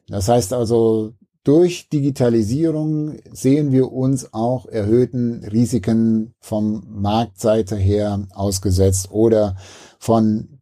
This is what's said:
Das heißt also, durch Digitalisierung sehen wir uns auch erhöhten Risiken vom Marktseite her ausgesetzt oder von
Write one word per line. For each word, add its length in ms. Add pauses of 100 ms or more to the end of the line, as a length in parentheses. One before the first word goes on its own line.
Das 220
heißt 240
also, 580 (320)
durch 460
Digitalisierung 1300 (140)
sehen 400
wir 200
uns 420
auch 320
erhöhten 800
Risiken 960
vom 500
Marktseite 840
her 580
ausgesetzt 800
oder 440 (440)
von 480 (140)